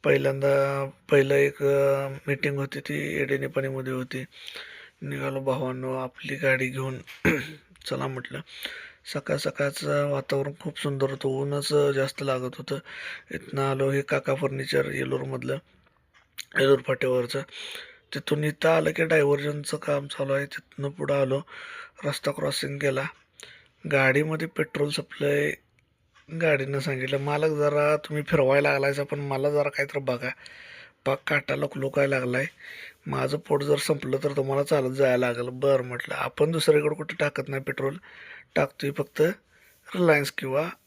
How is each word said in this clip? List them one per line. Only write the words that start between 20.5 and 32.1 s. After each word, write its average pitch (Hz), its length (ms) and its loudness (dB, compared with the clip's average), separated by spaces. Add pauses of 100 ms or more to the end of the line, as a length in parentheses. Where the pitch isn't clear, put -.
पुढं 143 340 0
आलो, 135 180 2 (640)
रस्ता 143 260 -2
क्रॉसिंग 143 480 -4
केला. 139 260 0 (880)
गाडीमध्ये 151 560 4
पेट्रोल 147 400 -2
सप्लाय 147 640 -2 (880)
गाडीनं 139 360 2
सांगितलं, 135 400 -2
"मालक 147 300 0
जरा 147 480 2
तुम्ही 151 260 -4
फिरवायला 143 480 4
लागलायचा, 139 340 2
पण 143 140 -6
मला 139 320 -2
जरा 147 180 2
काहीतरी 139 320 -4
बघा, 127 280 -2 (760)
पाक 135 220 2
काटा 139 300 0
लुकलुकायला 139 600 0